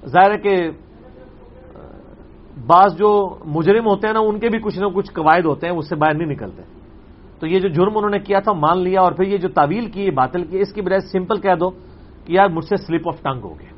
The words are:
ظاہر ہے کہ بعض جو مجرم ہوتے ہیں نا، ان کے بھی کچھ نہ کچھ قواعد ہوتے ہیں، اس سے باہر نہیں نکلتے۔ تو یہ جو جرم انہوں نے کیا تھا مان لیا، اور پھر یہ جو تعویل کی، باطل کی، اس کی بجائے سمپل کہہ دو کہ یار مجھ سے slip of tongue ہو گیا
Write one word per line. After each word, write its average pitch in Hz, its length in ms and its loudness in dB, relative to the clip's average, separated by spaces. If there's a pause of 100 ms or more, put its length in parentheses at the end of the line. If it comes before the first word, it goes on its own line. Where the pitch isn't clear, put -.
ظاہر 180 260 4
ہے 208 60 -2
کہ 202 180 0 (2000)
بعض 175 300 6
جو 208 120 4 (360)
مجرم 165 420 2
ہوتے 202 200 0
ہیں 214 60 0
نا، 220 60 0
ان 214 200 0
کے 233 100 0
بھی 220 100 -2
کچھ 208 200 -6
نہ 196 60 -2
کچھ 196 260 -4
قواعد 165 340 2
ہوتے 147 220 -2
ہیں، 175 60 -2
اس 156 160 -6
سے 175 60 -4
باہر 156 180 2
نہیں 156 220 -4
نکلتے۔ 98 260 -12 (800)
تو 160 80 -8
یہ 180 120 2
جو 190 100 0
جرم 185 280 2
انہوں 208 120 0
نے 202 100 -2
کیا 196 200 0
تھا 208 140 -2
مان 160 260 2
لیا، 185 220 2
اور 180 100 4
پھر 185 160 0
یہ 202 100 -2
جو 185 120 -2
تعویل 180 420 0
کی، 196 200 -4
باطل 139 320 -2
کی، 175 160 -6
اس 202 140 -2
کی 208 80 -8
بجائے 190 200 0 (100)
سمپل 185 260 -2
کہہ 185 220 2
دو 180 100 0 (560)
کہ 160 80 -8
یار 196 160 6
مجھ 160 160 -6
سے 202 100 -2
slip 170 360 -4
of - 140 -10
tongue 135 180 -6
ہو 87 160 -14
گیا - 180 -20